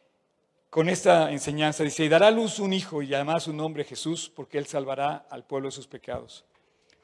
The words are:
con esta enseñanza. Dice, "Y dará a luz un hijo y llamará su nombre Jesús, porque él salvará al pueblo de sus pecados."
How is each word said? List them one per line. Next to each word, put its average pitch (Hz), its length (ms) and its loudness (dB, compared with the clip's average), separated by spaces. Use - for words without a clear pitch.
con 160 180 2
esta 175 440 4
enseñanza. 151 520 -2
Dice, 151 200 0
"Y 151 40 2
dará 170 200 8
a - 20 10
luz 226 280 0
un 196 140 -2
hijo 185 300 -4
y 139 60 -8
llamará 143 320 -2
su 160 120 -6
nombre 151 320 -6
Jesús, 156 500 -8
porque 143 220 -12
él 143 100 -2
salvará 139 640 -4
al 123 160 -14
pueblo 135 240 -6
de 131 40 -8
sus 135 140 -16
pecados." 123 580 -12